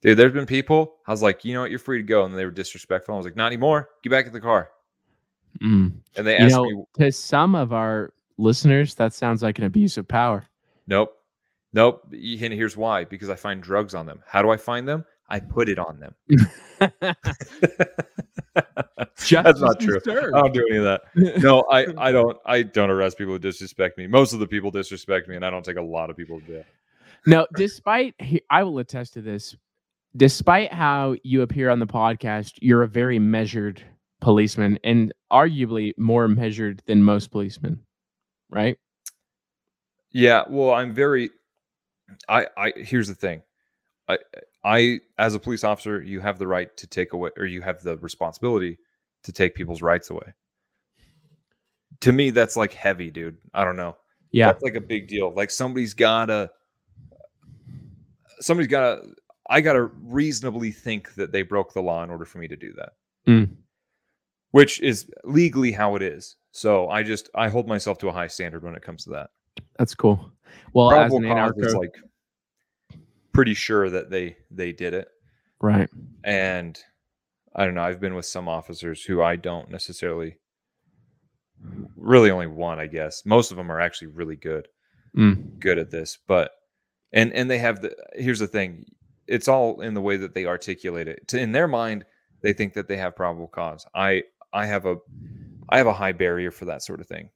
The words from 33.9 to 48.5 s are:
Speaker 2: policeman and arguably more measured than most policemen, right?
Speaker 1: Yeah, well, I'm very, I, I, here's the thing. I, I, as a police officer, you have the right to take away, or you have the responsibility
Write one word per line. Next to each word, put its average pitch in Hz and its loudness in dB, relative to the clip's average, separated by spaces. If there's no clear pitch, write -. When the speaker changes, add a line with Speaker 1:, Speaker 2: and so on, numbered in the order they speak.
Speaker 2:
policeman 104 4
and 117 2
arguably 120 2
more 117 2
measured 107 -2
than 104 6
most 104 4
policemen, 104 -6
right? 107 -2
Speaker 1:
Yeah, 120 6
well, 135 0
I'm 120 -2
very, 135 0
I, 110 2
I, 104 -4
here's 110 -2
the 95 -10
thing. 85 -6
I, 92 0
I, 120 2
as 110 0
a 101 -6
police 120 -8
officer, 104 -4
you 95 -12
have 98 -6
the 95 -6
right 90 -4
to - -20
take - -6
away, 87 -8
or 95 -6
you 90 -10
have 90 -8
the 87 -8
responsibility 87 -6